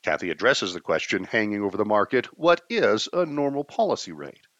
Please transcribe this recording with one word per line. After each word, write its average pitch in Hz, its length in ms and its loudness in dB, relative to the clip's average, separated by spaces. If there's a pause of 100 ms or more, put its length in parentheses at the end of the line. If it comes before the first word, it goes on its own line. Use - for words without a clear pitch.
Kathy 85 260 0
addresses 95 440 0
the 87 60 -8
question 90 440 -2
hanging 104 400 -2
over 98 120 -2
the 104 100 0
market, 107 420 2 (100)
what 170 320 4
is 113 420 2
a 175 140 0
normal 143 380 -2
policy 156 480 -2
rate? 73 340 -14 (140)